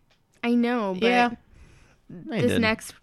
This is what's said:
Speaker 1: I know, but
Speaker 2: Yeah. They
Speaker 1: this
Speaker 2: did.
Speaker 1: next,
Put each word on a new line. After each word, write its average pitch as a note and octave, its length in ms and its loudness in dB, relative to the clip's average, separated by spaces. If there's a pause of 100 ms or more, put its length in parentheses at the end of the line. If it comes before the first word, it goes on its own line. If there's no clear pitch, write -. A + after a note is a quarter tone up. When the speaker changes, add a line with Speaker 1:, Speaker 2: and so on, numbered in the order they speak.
(440)
Speaker 1:
I A#3+ 120 2
know, A#3 440 0
but A3 80 -2
Speaker 2:
Yeah. A#3+ 220 4 (800)
They A3+ 320 -6
Speaker 1:
this A#3+ 120 2
Speaker 2:
did. - 80 2
Speaker 1:
next, A3 420 -2